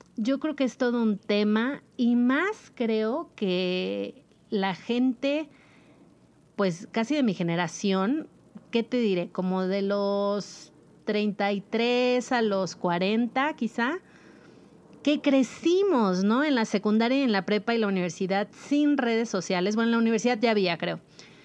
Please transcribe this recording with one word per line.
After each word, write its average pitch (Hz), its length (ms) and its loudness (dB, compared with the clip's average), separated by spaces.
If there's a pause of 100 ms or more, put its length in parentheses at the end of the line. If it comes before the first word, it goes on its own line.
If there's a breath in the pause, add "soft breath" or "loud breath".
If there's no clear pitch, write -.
(160)
yo 262 240 -2
creo 302 160 -4
que 277 80 -2
es 233 140 -4
todo 240 240 0
un 214 160 0
tema 214 640 2 (160)
y 240 180 4
más 285 600 2
creo 226 600 0
que 185 880 -2 (280)
la 190 240 0
gente, 262 760 -2 (1040 loud breath)
pues, 185 360 -2
casi 226 240 -2
de 294 80 0
mi 214 100 2
generación, 190 920 -2 (420)
¿qué 233 140 -2
te 247 140 -4
diré? 190 340 0
Como 185 320 -2
de 190 180 -2
los 202 880 -4 (340)
treinta 208 460 -2
y 202 100 -4
tres 247 720 -2
a 240 120 2
los 190 320 -2
cuarenta, 226 800 -2
quizá, 240 440 -4 (1040 loud breath)
que 294 160 2
crecimos, 269 1000 2
¿no? 226 200 2
En 302 120 2
la 220 100 0
secundaria 220 540 2
y - 20 2
en 254 100 2
la 196 140 0
prepa 208 300 0
y - 20 0
la 220 80 0
universidad 190 680 -2
sin 294 460 0
redes 233 320 0
sociales. 190 460 -2
Bueno, 226 140 2
en - 20 2
la 233 80 2
universidad 226 400 2
ya 233 100 2
había, 185 300 0
creo. 170 200 -6 (460 loud breath)